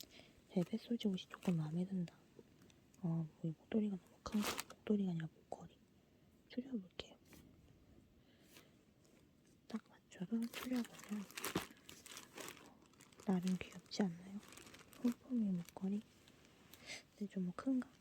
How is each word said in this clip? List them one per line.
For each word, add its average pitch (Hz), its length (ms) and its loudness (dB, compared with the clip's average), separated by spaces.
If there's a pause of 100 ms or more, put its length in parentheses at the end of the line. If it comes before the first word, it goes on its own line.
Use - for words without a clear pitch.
(500)
벨벳 196 320 2
소재 233 280 0
옷이 185 200 0
조금 - 280 2
마음에 160 280 2
든다. 185 280 0 (920)
어, 185 40 2
뭐, 165 200 2 (160)
이 170 40 2
목도리가 202 500 2
너무 - 120 -20 (140)
큰 - 180 2
거. 208 60 2 (220)
목도리가 202 420 4
아니라 165 160 0 (220)
목걸이. - 200 -10 (800)
줄여볼게요. 247 680 -6 (2500)
딱 226 220 -2
맞춰서 - 480 -4 (140)
줄여보면 233 760 -2 (2000)
나름 185 320 4
귀엽지 - 460 -2
않나요? 185 360 -2 (640)
폼폼이 240 500 2
목걸이. 190 500 0 (1160)
근데 202 160 -4
좀 180 220 2
큰가? 254 320 2 (140)